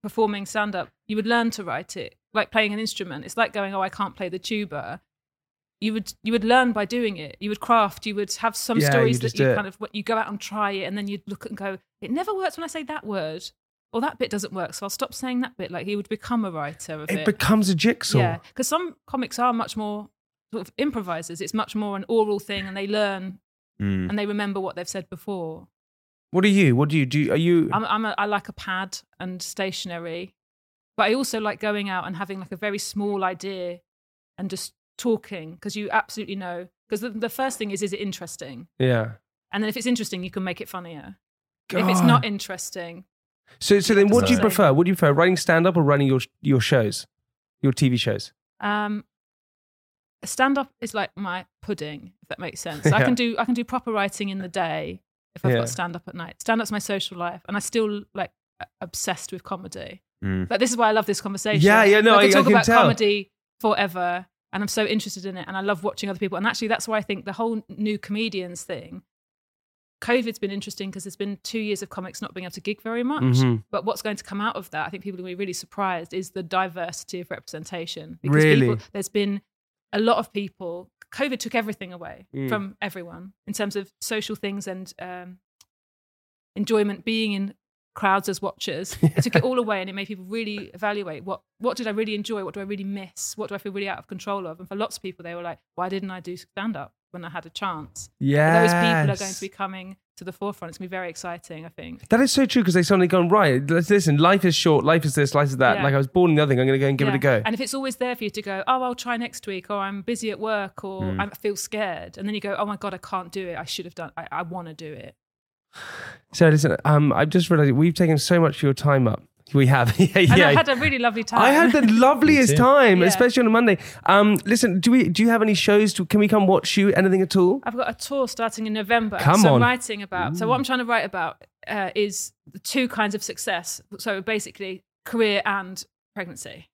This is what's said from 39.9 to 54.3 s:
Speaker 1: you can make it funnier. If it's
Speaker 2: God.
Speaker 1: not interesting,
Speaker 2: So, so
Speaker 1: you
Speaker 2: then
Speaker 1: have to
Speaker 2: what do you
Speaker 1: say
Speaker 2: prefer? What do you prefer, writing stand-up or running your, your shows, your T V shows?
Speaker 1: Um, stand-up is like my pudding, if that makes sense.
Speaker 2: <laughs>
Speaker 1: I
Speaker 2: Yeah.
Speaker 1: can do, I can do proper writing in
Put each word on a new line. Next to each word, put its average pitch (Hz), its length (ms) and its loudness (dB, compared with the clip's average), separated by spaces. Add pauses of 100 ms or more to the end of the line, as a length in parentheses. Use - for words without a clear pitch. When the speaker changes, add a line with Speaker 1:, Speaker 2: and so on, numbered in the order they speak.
Speaker 1:
you 185 80 -10
can 190 140 -6
make 180 160 -6
it - 80 -12
funnier. 175 480 -16 (540)
If 185 180 2
it's 185 120 4
Speaker 2:
God. 170 60 6
Speaker 1:
not - 180 6
interesting, 185 800 -8 (540)
Speaker 2:
So, 202 220 6
so 208 120 2
Speaker 1:
you 202 40 6
Speaker 2:
then 196 100 8
Speaker 1:
have 202 40 4
to 214 40 6
Speaker 2:
what 240 120 6
do - 60 6
you 240 40 6
Speaker 1:
say 196 60 2
Speaker 2:
prefer? 196 300 6
What 156 120 4
do 180 60 2
you 185 60 2
prefer, 147 160 4
writing 170 240 4
stand-up 170 400 2
or 170 60 4
running 143 240 4
your, 131 140 4 (200)
your 135 200 4
shows, 113 460 2 (560)
your 135 100 4
T 135 160 4
V 123 80 2
shows? 104 360 -4 (280)
Speaker 1:
Um, 208 440 -4 (1200)
stand-up 269 560 0
is 226 140 -12
like 202 220 -6
my 185 300 -8 (160)
pudding, 156 500 -10 (100)
if - 60 -20
that - 100 -12
makes - 220 -12
sense. 151 260 -4
Speaker 2:
<laughs> 151 60 6
Speaker 1:
I - 80 4
Speaker 2:
Yeah. - 40 6
Speaker 1:
can 254 100 4
do, 240 240 -2
I 240 60 0
can 247 100 0
do 240 100 -2
proper 240 280 -6
writing 202 360 -4
in 196 100 -8